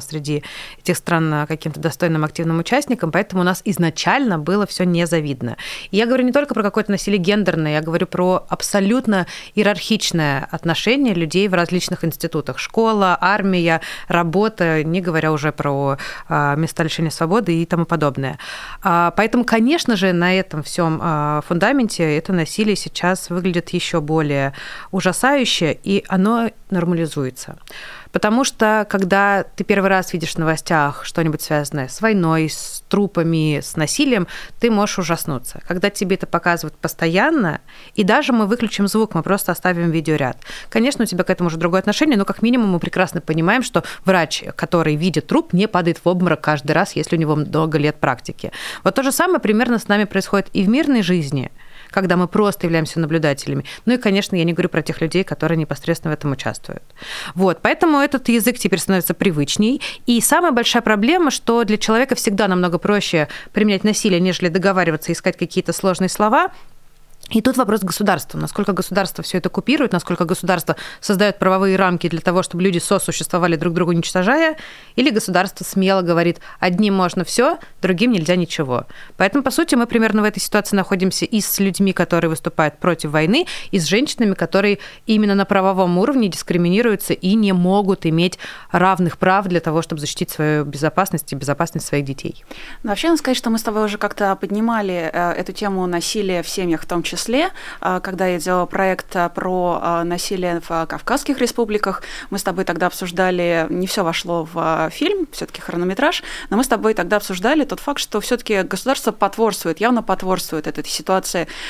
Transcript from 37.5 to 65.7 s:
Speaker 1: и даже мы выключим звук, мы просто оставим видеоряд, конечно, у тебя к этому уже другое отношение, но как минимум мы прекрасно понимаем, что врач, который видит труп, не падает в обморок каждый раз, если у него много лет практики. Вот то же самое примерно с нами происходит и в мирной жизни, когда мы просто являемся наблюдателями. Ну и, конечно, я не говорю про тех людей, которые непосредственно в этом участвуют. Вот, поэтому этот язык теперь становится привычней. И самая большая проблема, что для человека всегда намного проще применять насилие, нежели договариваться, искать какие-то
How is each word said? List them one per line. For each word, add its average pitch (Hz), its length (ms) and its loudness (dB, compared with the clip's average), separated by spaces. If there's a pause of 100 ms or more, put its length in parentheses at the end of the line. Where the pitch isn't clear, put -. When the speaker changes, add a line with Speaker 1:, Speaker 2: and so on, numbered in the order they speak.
Speaker 1:
и 214 100 2
даже 202 300 4
мы 214 140 4
выключим 202 400 0
звук, 214 260 0
мы 165 80 0
просто 190 300 0
оставим 170 400 0
видеоряд, 151 460 0 (320)
конечно, 240 340 2
у - 20 0
тебя 180 180 -2
к - 60 0
этому 180 180 2
уже 165 100 -2
другое 175 240 2
отношение, 240 360 2
но 196 80 2
как - 160 -4
минимум 233 280 2
мы 175 100 2
прекрасно - 420 -2
понимаем, 170 400 2
что 180 220 -2 (220)
врач, 185 380 2 (120)
который 160 400 0
видит 160 320 0
труп, 311 260 0
не 196 140 4
падает 175 360 0
в - 40 -2
обморок 180 340 2
каждый 151 300 0
раз, 175 240 0
если 151 200 -2
у 165 40 2
него 151 160 2
много 151 420 0
лет 147 220 0
практики. - 520 -4 (320)
Вот 147 120 0
то 269 80 2
же 269 80 0
самое 339 280 2
примерно 226 380 2
с - 100 -8
нами 208 180 2
происходит 196 480 0
и 202 100 0
в 185 60 2
мирной 254 340 2
жизни, 147 480 -2 (400)
когда 180 260 2
мы 180 100 4
просто 202 380 0
являемся 165 340 0
наблюдателями. 147 680 0 (200)
Ну 233 80 2
и, 247 40 2
конечно, 202 380 0
я 165 80 2
не 170 100 2
говорю 175 160 0
про 160 120 -2
тех - 200 -4
людей, 170 220 0
которые 160 340 -2
непосредственно 160 540 -4
в 151 60 -2
этом 147 140 -4
участвуют. - 520 -8 (520)
Вот, 180 260 2
поэтому 311 380 4
этот 277 300 2
язык 233 280 2
теперь 185 220 0
становится 185 340 0
привычней. 202 680 0 (240)
И 233 160 2
самая 330 300 4
большая 233 300 2
проблема, 240 500 4
что 233 340 2
для 208 120 2
человека 233 380 2
всегда 202 320 2
намного 180 300 2
проще 180 500 2 (240)
применять 208 320 2
насилие, 208 380 2
нежели 180 280 2
договариваться, 175 640 2
искать 165 240 -2
какие-то 170 380 -2